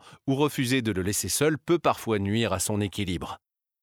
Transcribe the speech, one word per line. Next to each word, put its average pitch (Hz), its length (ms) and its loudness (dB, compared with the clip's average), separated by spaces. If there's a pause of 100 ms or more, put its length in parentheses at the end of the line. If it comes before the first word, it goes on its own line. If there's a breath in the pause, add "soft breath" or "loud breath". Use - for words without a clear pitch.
(280 loud breath)
ou 135 80 2
refuser 135 460 0
de 110 100 0
le 92 100 0
laisser 98 280 -2
seul 151 300 2
peut 165 200 2
parfois 113 400 2
nuire 101 340 0
à 95 60 0
son 104 220 -2
équilibre. 92 560 -4 (460)